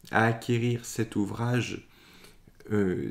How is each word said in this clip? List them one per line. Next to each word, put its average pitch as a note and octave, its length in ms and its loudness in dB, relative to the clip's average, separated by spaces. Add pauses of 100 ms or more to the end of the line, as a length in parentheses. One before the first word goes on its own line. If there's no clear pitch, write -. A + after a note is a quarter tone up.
(120)
à A2 140 4
acquérir A#2+ 600 0
cet - 300 -4
ouvrage, G#2+ 720 -2 (840)
euh, F#2 380 2